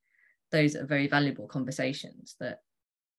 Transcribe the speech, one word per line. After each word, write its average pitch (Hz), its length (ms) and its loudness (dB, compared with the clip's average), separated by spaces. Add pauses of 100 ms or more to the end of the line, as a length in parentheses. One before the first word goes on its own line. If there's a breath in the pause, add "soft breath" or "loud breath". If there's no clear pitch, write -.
(520)
those 151 240 4
are 139 100 -8
very 143 220 2
valuable 143 400 2
conversations - 920 -6
that - 200 -8 (600)